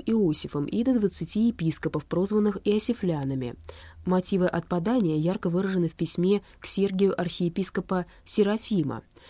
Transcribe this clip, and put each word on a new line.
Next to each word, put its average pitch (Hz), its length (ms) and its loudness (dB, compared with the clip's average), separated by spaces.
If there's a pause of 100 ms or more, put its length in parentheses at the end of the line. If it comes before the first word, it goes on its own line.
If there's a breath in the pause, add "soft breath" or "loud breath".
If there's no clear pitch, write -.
Иосифом, 160 600 0
и 214 180 -2
до 247 160 2
двадцати 208 480 0
епископов, 160 580 -2
прозванных 202 600 0
иосифлянами. 151 880 0 (480 loud breath)
Мотивы 180 440 2
отпадания 175 680 0
ярко 170 340 0
выражены 185 380 0
в 165 60 -6
письме 185 480 0 (180 loud breath)
к - 60 -18
Сергию 196 540 2
архиепископа 180 880 -2 (180 soft breath)
Серафима. 196 800 0 (260 loud breath)